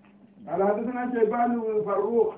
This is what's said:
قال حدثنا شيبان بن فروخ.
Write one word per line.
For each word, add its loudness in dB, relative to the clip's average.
قال -2
حدثنا 0
شيبان 2
بن -2
فروخ. 0